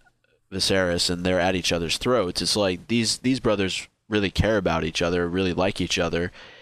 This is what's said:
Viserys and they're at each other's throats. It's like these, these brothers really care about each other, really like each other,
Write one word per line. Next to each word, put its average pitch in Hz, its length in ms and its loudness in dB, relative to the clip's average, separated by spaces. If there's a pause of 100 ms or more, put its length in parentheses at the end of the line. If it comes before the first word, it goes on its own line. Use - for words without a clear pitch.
(520)
Viserys 92 580 0
and 87 140 -4
they're 92 160 2
at 92 160 2
each 87 160 -2
other's 85 260 -2
throats. 110 440 0
It's 87 140 0
like 95 320 0
these, 113 320 0
these 127 200 0
brothers 101 480 -2 (220)
really 101 220 2
care 107 260 2
about 82 260 0
each 82 180 -2
other, 87 280 0
really 92 240 0
like 92 260 0
each 87 200 -2
other, 85 320 -2 (300)